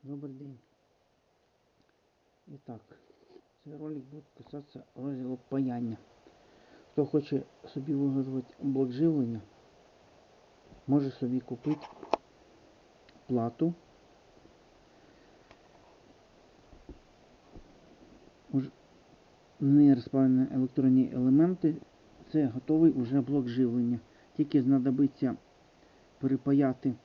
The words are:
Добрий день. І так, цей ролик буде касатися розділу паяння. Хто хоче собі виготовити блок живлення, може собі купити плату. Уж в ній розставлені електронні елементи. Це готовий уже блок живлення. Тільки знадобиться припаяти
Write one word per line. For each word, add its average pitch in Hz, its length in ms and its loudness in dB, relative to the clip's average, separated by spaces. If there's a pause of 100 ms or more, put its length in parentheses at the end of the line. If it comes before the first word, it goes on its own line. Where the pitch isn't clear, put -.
Добрий 139 280 -12
день. 135 240 -18 (1900)
І 175 40 -20 (120)
так, 113 160 -14 (840)
цей 147 140 -18
ролик 151 340 -10
буде 147 120 -20 (140)
касатися - 460 -18 (120)
розділу 127 440 -8 (100)
паяння. 120 480 -4 (920)
Хто 147 140 0
хоче 143 380 -2 (220)
собі 143 280 -6
виготовити 135 680 -2
блок 131 300 -2
живлення, 127 500 0 (1500)
може 139 240 0
собі 127 280 -4
купити 147 480 -8 (1400)
плату. 123 460 -4 (4000)
Уж 131 180 -2 (920)
в 139 60 -2
ній 143 280 8
розставлені 131 600 2
електронні 131 600 2
елементи. 151 640 2 (560)
Це 156 140 2
готовий 156 460 4
уже 131 300 0
блок 139 260 -2
живлення. 120 520 0 (360)
Тільки 147 260 0
знадобиться 135 760 0 (840)
припаяти 135 760 0 (100)